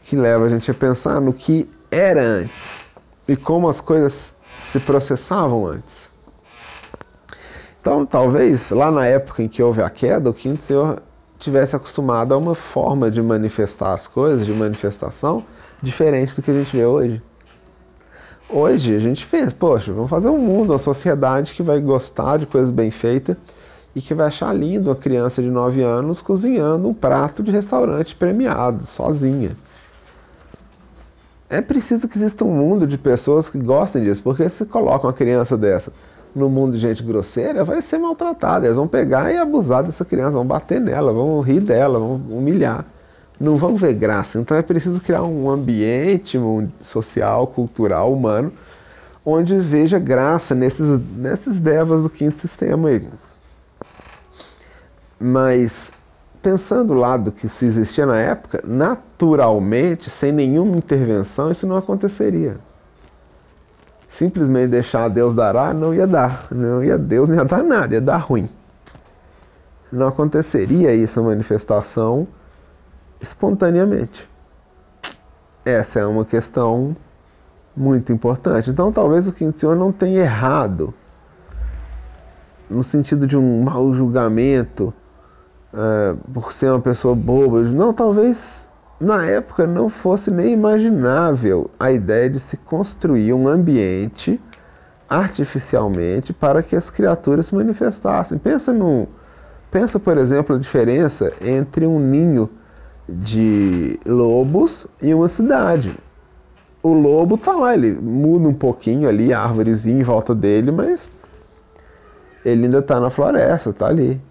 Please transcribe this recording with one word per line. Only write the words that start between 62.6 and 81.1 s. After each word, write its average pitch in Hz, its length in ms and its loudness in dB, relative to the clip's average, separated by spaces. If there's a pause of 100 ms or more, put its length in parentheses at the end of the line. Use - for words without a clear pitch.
Simplesmente 135 600 0
deixar 120 400 0
Deus 117 260 2
dará, 117 400 2
não 156 180 -2
ia 185 140 2
dar. 135 460 0
Não 123 320 -2
ia, - 120 2
Deus 104 320 2
não 160 60 2
ia 160 100 2
dar 202 200 0
nada, 220 300 0
ia 113 60 2
dar 156 180 0
ruim. 117 300 -2 (1400)
Não 127 160 0
aconteceria 151 880 2
isso, 113 240 0
a 113 60 0
manifestação, 110 1040 -2 (920)
espontaneamente. 196 1080 0 (1400)
Essa 117 360 0
é 101 40 0
uma 110 220 0
questão 123 680 -2 (800)
muito 131 380 0
importante. 117 560 0
Então, 180 240 0
talvez 175 340 2
o 185 60 -4
quinto 156 260 -4
senhor 156 160 2
não 185 160 0
tenha 190 300 0
errado, 117 720 0 (1800)